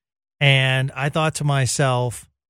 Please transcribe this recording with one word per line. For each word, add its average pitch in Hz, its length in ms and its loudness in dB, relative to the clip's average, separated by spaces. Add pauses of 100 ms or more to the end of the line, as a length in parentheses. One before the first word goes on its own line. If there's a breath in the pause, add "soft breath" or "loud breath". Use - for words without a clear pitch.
(400)
and 135 520 2
I 135 160 -4
thought 156 280 0
to 151 80 -6
myself, 131 840 -2 (220)